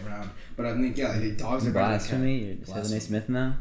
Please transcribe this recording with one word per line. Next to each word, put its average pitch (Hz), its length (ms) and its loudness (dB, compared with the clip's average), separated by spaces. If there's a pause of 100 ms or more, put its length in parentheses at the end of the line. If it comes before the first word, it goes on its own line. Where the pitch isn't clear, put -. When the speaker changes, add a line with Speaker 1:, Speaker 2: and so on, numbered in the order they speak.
Speaker 1:
around. 101 240 -6 (260)
But 120 100 -4
I'm 120 140 0
like, 127 160 2
"Yeah, 131 200 0
like, 107 200 0
dogs 113 300 0
are 107 60 2
better 98 160 4
than 107 100 2
cats." 98 120 -2
Speaker 2:
Blasphemy? 131 280 2
You're 101 160 -4
Stephen - 80 -6
A. 92 120 -10
Speaker 1:
Blasphemy. 107 260 -2
Speaker 2:
Smith 107 280 -2
now? 131 320 2